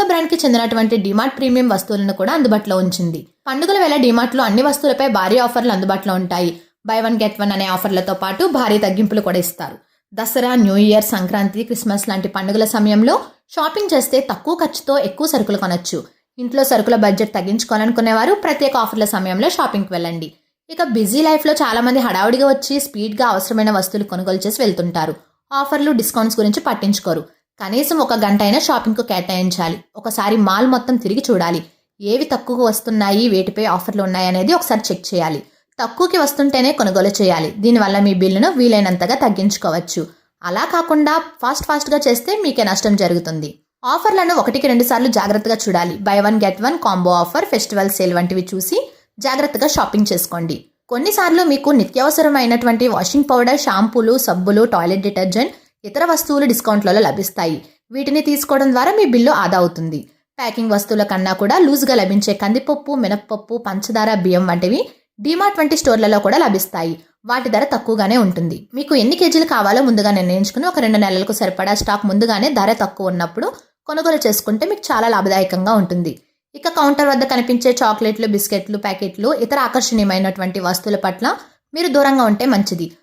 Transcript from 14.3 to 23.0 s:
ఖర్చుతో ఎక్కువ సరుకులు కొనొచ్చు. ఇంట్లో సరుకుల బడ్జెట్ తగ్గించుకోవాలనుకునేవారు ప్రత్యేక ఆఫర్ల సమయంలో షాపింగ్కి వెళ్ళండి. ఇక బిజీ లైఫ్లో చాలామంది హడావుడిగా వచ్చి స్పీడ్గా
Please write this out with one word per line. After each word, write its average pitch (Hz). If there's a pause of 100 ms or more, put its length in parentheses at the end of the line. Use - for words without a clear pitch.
ఖర్చుతో 302
ఎక్కువ 294
సరుకులు 208
కొనొచ్చు. 175 (360)
ఇంట్లో 247
సరుకుల 240
బడ్జెట్ 208
తగ్గించుకోవాలనుకునేవారు 226
ప్రత్యేక 285
ఆఫర్ల 220
సమయంలో 190
షాపింగ్కి 202
వెళ్ళండి. 170 (360)
ఇక 330
బిజీ 226
లైఫ్లో 311
చాలామంది 247
హడావుడిగా 233
వచ్చి 277
స్పీడ్గా 214